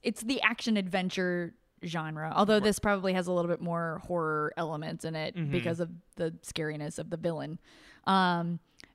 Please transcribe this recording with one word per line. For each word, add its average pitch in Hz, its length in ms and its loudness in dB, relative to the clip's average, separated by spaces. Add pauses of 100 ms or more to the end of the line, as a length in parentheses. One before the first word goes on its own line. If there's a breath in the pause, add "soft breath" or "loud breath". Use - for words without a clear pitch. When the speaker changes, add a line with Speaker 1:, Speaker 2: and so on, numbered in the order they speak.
Speaker 1:
it's - 200 -2
the 254 200 0
action 226 340 0
adventure 180 760 0 (300)
genre, 156 500 -4
although 202 200 6
Speaker 2:
Right. 214 100 6
Speaker 1:
this 214 140 4
probably 196 340 2
has 185 140 0
a 185 60 0
little 175 180 2
bit 170 100 0
more 170 460 -2
horror 156 500 0
elements 160 480 -4
in 160 100 -4
it 156 220 -4
Speaker 2:
Mm-hmm. 151 160 -2
Speaker 1:
because 170 280 0
of 170 100 -2 (260)
the 165 160 -2 (100)
scariness 151 560 -6
of 156 120 -8
the 170 60 -4
villain. 160 420 -4 (480 soft breath)
Um, 175 520 4 (360 soft breath)